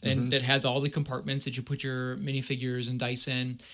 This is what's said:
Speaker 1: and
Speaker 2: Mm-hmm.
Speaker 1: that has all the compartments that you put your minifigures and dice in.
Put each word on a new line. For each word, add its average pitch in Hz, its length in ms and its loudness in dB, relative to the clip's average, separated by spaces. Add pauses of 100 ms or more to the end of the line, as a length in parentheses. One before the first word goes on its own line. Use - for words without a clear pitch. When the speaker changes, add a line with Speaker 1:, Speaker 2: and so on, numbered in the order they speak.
Speaker 1:
and 135 160 4
Speaker 2:
Mm-hmm. 123 120 2
Speaker 1:
that 135 100 4
has 135 240 4
all 135 160 4
the 147 80 2
compartments 139 560 -2
that 123 100 -4
you 123 80 -4
put 139 180 -4
your 127 360 -2
minifigures 127 720 -2
and 127 100 -2
dice 123 300 0
in. 127 300 -2 (140)